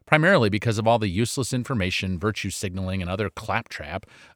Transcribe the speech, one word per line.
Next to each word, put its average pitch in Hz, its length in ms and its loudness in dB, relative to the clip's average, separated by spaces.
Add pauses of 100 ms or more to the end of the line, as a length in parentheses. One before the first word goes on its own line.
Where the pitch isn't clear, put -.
primarily 156 440 6
because 104 280 0
of 110 80 -2
all 117 140 6
the 107 80 0
useless 117 460 -2
information, 95 680 -2
virtue 104 300 -4
signaling, 92 520 -4
and 87 80 -4
other 98 200 -2
claptrap - 760 -8 (300)